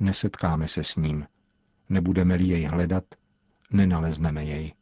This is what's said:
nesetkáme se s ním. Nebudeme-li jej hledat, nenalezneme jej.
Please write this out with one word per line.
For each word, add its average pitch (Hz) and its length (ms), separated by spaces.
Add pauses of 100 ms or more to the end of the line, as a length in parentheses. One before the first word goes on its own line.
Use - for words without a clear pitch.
nesetkáme 90 680
se - 160
s - 120
ním. 76 300 (600)
Nebudeme-li 90 560
jej 87 200
hledat, 87 400 (680)
nenalezneme 80 760
jej. 76 380